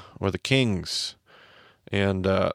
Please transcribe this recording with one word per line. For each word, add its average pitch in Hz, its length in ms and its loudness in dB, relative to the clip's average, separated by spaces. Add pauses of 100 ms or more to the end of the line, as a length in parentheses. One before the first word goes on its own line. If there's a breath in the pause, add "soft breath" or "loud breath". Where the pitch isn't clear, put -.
(180 loud breath)
or 98 140 0
the 92 60 -4
kings. 120 760 0 (800 soft breath)
And, 98 340 0
uh, 95 280 2